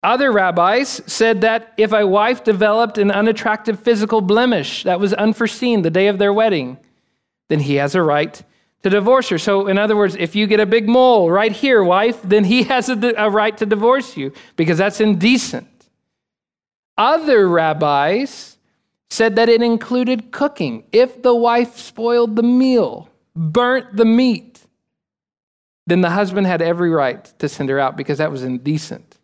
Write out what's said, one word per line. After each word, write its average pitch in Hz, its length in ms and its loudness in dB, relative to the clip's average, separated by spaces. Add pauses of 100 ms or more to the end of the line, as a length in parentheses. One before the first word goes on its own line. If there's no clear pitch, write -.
Other 254 280 0
rabbis 196 760 0
said 220 340 0
that 226 380 -2
if 208 140 2
a 208 140 2
wife 214 380 0
developed 214 540 0
an 202 120 2
unattractive 214 680 -2
physical 220 400 0
blemish 208 640 -2
that 185 160 -2
was 202 140 -2
unforeseen 220 680 -2
the 165 100 0
day 185 180 2
of 196 100 -2
their 202 160 0
wedding, 175 420 -2 (720)
then 156 120 0
he 139 160 -2
has 139 180 -2
a 185 80 2
right 147 400 -2 (400)
to 196 80 -2
divorce 233 400 2
her. 190 80 -2
So 196 280 -2
in 196 120 0
other 214 180 0
words, 196 180 0
if 170 220 -6
you 208 100 0
get 208 140 2
a 214 60 2
big 214 220 0
mole 233 420 4
right 208 200 2
here, 233 320 2
wife, 196 400 0
then 202 220 2
he 226 200 2
has 254 240 -2
a, 233 280 -2
a 214 140 0
right 214 260 0
to 220 100 -4
divorce 226 500 0
you 135 160 -8 (220)
because 160 240 0
that's 202 220 0
indecent. 214 680 0 (1300)
Other 262 520 2
rabbis 160 1080 -2 (540)
said 226 260 0
that 226 120 2
it 233 140 4
included 240 680 -2
cooking. 165 640 -6
If 247 300 2
the 247 120 4
wife 240 440 0
spoiled 233 580 -2
the 233 60 0
meal, 247 680 0 (260)
burnt 233 640 -2
the 226 80 4
meat, 233 560 0 (1300)
then 170 140 2
the 175 100 2
husband 190 360 0
had 175 160 -2
every 170 280 -2
right 139 340 -2 (140)
to 147 100 -6
send 139 220 -6
her 135 100 -2
out 135 160 -2
because 143 220 -6
that 156 120 -2
was 131 140 -10
indecent. 131 800 -8